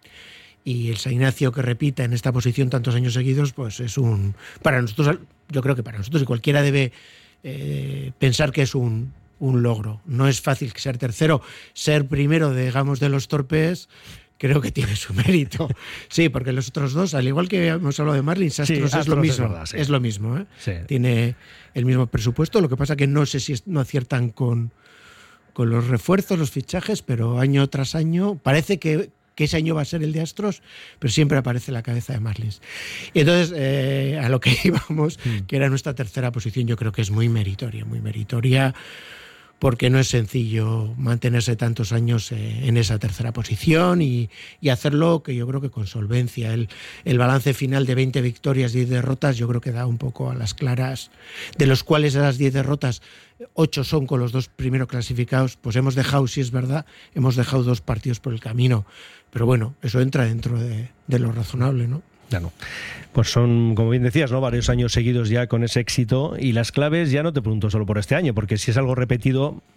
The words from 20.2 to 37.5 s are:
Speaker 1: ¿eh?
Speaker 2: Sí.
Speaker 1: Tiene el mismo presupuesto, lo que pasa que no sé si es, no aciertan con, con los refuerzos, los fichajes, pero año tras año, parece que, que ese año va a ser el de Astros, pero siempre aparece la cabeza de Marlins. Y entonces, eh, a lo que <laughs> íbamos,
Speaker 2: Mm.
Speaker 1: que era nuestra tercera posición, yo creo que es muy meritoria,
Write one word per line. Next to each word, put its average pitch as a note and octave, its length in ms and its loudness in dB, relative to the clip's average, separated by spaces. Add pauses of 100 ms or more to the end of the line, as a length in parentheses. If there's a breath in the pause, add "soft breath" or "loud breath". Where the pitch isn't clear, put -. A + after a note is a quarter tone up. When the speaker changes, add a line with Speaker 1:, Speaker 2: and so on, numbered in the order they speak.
Speaker 1:
¿eh? G3+ 80 -6 (140)
Speaker 2:
Sí. - 120 -6 (160)
Speaker 1:
Tiene A#2+ 480 0 (380 loud breath)
el B2 120 0
mismo B2+ 220 2
presupuesto, B2 540 0
lo D3+ 80 2
que B2+ 80 -2
pasa C#3+ 180 -2
que C#3+ 120 2
no C#3+ 180 2
sé C3+ 140 -2
si C#3+ 140 -4
es, A#2+ 140 -6
no E3 120 0
aciertan B2 500 -2
con, A#2 420 -2 (840 loud breath)
con A#2 160 0
los A#2 180 2
refuerzos, F3+ 520 2
los D3 120 0
fichajes, F#3 500 -4
pero A#2+ 380 -2
año C#3 280 4
tras C3+ 280 -4
año, F3 460 0
parece D3+ 380 2
que, D#3+ 300 -2 (260)
que D#3 100 0
ese D#3+ 120 0
año D#3+ 180 0
va D3+ 60 0
a C3+ 40 -2
ser D#3+ 180 -4
el D3+ 100 -2
de D#3+ 80 -2
Astros, G3+ 400 -6 (380 loud breath)
pero B2+ 120 0
siempre D3 280 4
aparece B2 320 -2
la A#2 120 -4
cabeza A#2+ 300 -4
de A2+ 60 -4
Marlins. A2 420 -6 (520 loud breath)
Y E3 80 4
entonces, F3 360 4
eh, C3+ 640 0
a A#2 60 0
lo B2+ 100 2
que B2+ 160 2
<laughs> - 80 0
íbamos, D3+ 640 0
Speaker 2:
Mm. G#2+ 220 -2
Speaker 1:
que C#3 100 -4
era C3+ 100 2
nuestra C3+ 280 -2
tercera B2 360 -4
posición, A#2 360 -4
yo A#2 100 -2
creo A2 140 -2
que A2+ 100 -2
es G2 100 -2
muy A2+ 160 2
meritoria, G#2+ 580 -2